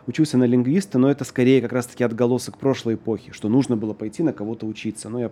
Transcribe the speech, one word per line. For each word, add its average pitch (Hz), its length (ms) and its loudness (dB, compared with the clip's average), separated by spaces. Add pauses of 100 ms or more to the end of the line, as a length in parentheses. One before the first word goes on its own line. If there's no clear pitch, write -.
учился 131 320 0
на 127 60 6
лингвиста, 127 540 2
но 131 120 6
это 139 140 -2
скорее 127 360 4
как 117 120 -6
раз-таки 123 320 -2
отголосок 120 520 -2
прошлой 127 380 -2
эпохи, 107 380 -6
что - 180 -6
нужно 123 260 2
было 107 160 -4
пойти 107 300 -8
на 151 100 0
кого-то 110 340 -8
учиться. 107 440 -8
Но 123 100 -6
я 113 120 -4